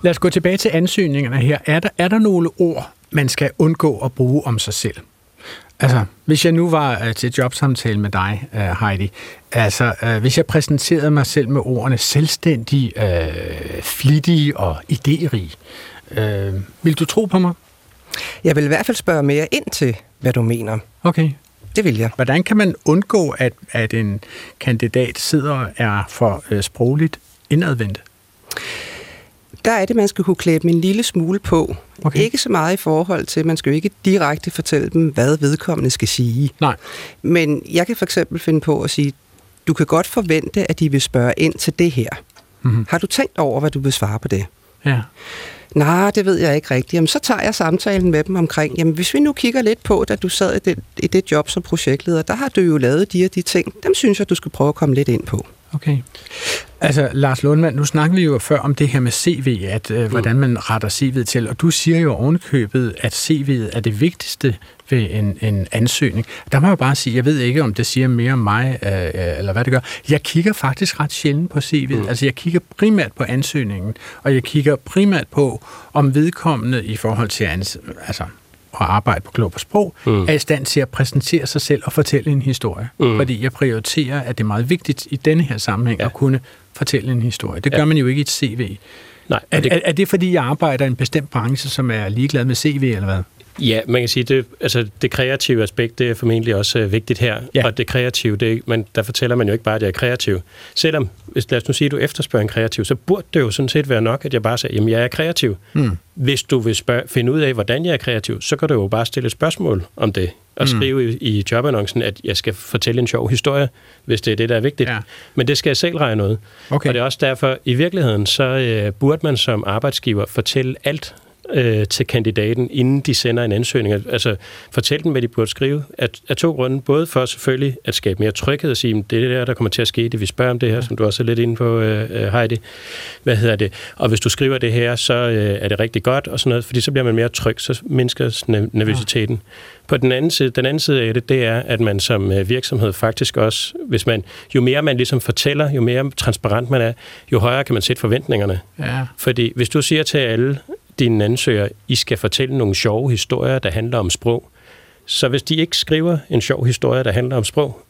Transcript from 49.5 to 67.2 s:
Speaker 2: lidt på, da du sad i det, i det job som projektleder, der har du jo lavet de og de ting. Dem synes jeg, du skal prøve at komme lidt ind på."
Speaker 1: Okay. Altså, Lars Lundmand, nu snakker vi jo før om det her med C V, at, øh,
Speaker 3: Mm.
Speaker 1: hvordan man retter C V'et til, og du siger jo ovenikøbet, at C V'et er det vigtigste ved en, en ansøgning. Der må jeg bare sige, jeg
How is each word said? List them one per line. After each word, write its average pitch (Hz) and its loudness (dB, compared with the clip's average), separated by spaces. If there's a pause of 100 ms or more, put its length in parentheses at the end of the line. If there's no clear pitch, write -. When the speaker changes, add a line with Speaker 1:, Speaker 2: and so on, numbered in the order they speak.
Speaker 2:
lidt 220 0
på, - 2
da - -2
du 185 -4
sad 190 0
i - 0
det, 180 0 (200)
i - -2
det - 0
job 151 0
som 180 -4
projektleder, 160 0
der 185 -2
har 262 -2
du - 2
jo 170 4
lavet 143 2
de 180 2
og 190 -2
de 180 -2
ting. - -2
Dem 381 2
synes 208 2
jeg, 202 -2
du 185 4
skal - -6
prøve 139 2
at 147 0
komme 143 2
lidt 139 2
ind - 0
på." - 0 (280)
Speaker 1:
Okay. 143 0 (840)
Altså, 143 2
Lars 135 2
Lundmand, 151 4
nu 147 0
snakker 156 2
vi 185 4
jo 143 2
før 143 0
om 143 0
det 147 2
her 131 2
med 120 2
C 170 0
V, 110 0
at, 104 -4
øh, 117 0
Speaker 3:
Mm. 110 0
Speaker 1:
hvordan 117 2
man 127 0
retter 110 -2
C 131 0
V'et 123 0
til, 113 -2
og 123 -6
du 165 4
siger 165 2
jo 147 2
ovenikøbet, 127 0
at - -2
C 147 0
V'et 117 0
er 117 0
det 104 0
vigtigste 143 0 (340)
ved 120 2
en, 101 -2
en 101 0
ansøgning. 117 0 (260)
Der 135 4
må 170 6
jeg 190 4
bare 135 2
sige, 120 -2
jeg 123 2